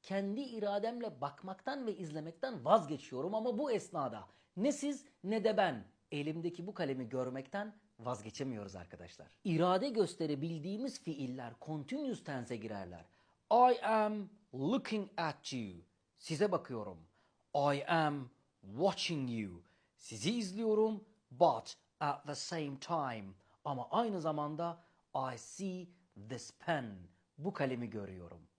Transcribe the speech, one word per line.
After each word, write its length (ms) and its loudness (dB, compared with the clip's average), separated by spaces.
Kendi 380 -2
irademle 800 -2
bakmaktan 680 -6
ve 100 -2
izlemekten 680 -6
vazgeçiyorum 720 4
ama 240 0
bu 120 0
esnada 580 -2
ne 160 4
siz 320 -2
ne 200 0
de 120 6
ben 280 4
elimdeki 540 -4
bu 80 -8
kalemi 340 -2
görmekten 680 -4
vazgeçemiyoruz 800 -6
arkadaşlar. 520 -14
İrade 440 4
gösterebildiğimiz 1120 0
fiiller 600 -6
continuous 640 -4
tense'e 320 -4
girerler. 480 -8
"I 340 8
am 440 2
looking 640 0
at 360 -2
you." 300 -6
Size 340 2
bakıyorum. 460 -2
"I 320 4
am 440 4
watching 680 0
you." 320 -4
Sizi 420 -2
izliyorum, 680 2
but 460 2
at 260 0
the 80 -4
same 460 -4
time. 440 -2
Ama 260 -4
aynı 300 2
zamanda 600 -2
"I 240 -2
see 500 -8
this 300 -8
pen." 400 -2
Bu 140 -4
kalemi 380 0
görüyorum. 500 -8